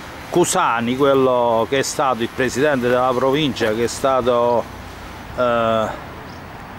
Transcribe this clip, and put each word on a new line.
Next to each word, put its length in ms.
Cusani, 680
quello 720
che 100
è 40
stato 400
il 100
presidente 560
della 260
provincia, 580
che 120
è 40
stato, 720
eh, 680